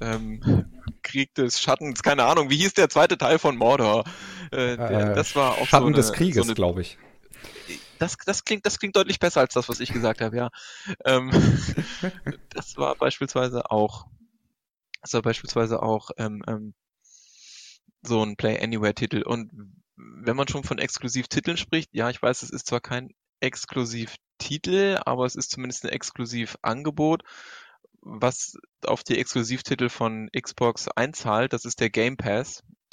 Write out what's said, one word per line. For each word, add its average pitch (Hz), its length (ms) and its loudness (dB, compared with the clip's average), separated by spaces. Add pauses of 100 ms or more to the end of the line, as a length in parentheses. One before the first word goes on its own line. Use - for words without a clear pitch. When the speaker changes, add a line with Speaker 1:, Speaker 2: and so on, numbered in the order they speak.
Speaker 1:
ähm, 110 400 -6 (600)
Krieg 139 320 -4
des 123 260 0
Schattens, 135 400 0
keine 139 220 4
Ahnung, 147 260 4
wie 147 80 4
hieß 190 160 2
der 175 160 6
zweite 160 300 6
Teil 147 180 4
von 143 180 2
Mordor? 113 480 6 (480)
Äh, 123 240 0
der, 107 360 2
Speaker 2:
Äh, 104 40 0
Speaker 1:
das - 200 0
war 139 240 2
auch 127 80 -2
Speaker 2:
Schatten 147 220 6
Speaker 1:
so 147 40 6
Speaker 2:
des 123 140 6
Speaker 1:
eine, 104 100 -2
Speaker 2:
Krieges, 165 200 2
Speaker 1:
so 95 60 6
eine 113 120 -2
Speaker 2:
glaub 90 240 2
ich. - 180 -8 (1040)
Speaker 1:
Das, 170 260 -2
das - 180 -2
klingt, 214 220 -2
das 208 140 0
klingt 196 160 -2
deutlich 190 240 4
besser 170 220 4
als 127 120 4
das, 120 160 0
was 117 100 -6
ich 120 140 -4
gesagt 113 280 0
habe, 113 140 -2
ja. 123 140 -2 (560)
Ähm, 131 240 4
<laughs> - 1200 0
das - 280 -12
war 139 180 0
beispielsweise 127 720 -2
auch, 107 380 0 (960)
das - 100 -6
war 120 80 2
beispielsweise 113 600 0
auch, 110 340 0
ähm, 107 300 -6
ähm, 107 260 -6 (1300)
so 113 220 2
ein 104 140 -4
Play 110 220 0
Anywhere-Titel 107 600 -2
und 113 300 -4 (440)
wenn 73 400 -4
man 139 120 0
schon 143 160 -6
von - 160 -4
Exklusivtiteln 131 800 -4
spricht, - 360 -2
ja, 117 160 0
ich - 120 -8
weiß, 127 220 0
es 127 60 -14
ist - 180 -12
zwar 120 140 -2
kein 123 300 -8 (280)
Exklusivtitel, 135 1700 -2
aber 127 200 0
es 127 100 -4
ist - 160 -6
zumindest 127 320 -8
ein - 80 -4
Exklusivangebot, 139 1300 -2 (760)
was 117 560 -4 (280)
auf - 180 0
die 120 140 -2
Exklusivtitel 123 720 -2
von 110 480 -4
Xbox - 500 -2
einzahlt, 120 640 0
das 120 120 -6
ist 117 140 -6
der 113 100 2
Game 117 280 0
Pass. 113 460 -4 (300)